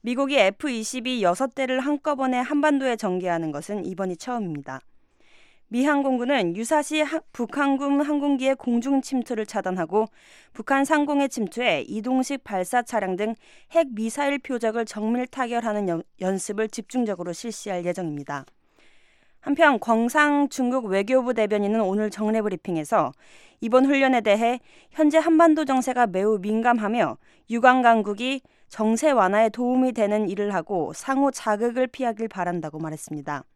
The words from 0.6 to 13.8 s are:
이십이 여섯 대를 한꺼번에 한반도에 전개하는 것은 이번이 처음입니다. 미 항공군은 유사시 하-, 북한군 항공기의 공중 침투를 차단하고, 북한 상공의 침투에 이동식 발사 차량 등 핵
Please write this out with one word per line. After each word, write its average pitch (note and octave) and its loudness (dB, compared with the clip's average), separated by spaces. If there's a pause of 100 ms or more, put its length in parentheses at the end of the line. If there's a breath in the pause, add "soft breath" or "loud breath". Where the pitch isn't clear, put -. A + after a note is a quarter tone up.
이십이 A#3+ -4
여섯 F#3+ 0
대를 C4 -2
한꺼번에 C4+ -2
한반도에 C4+ 0
전개하는 F3+ -2
것은 F3+ -8
이번이 F#3 -6
처음입니다. D#3+ -8 (880 soft breath)
미 B3 0
항공군은 C4 2
유사시 D4+ 0
하-, D4+ -2 (120)
북한군 C#4 0
항공기의 C#4 0
공중 B3+ 0
침투를 A#3 -4
차단하고, F#3 -2 (480 soft breath)
북한 C4+ 0
상공의 C#4+ 0
침투에 G#3+ -2
이동식 B3+ -2
발사 G3+ -2
차량 G3 -2
등 A3 -2 (360 soft breath)
핵 E4 2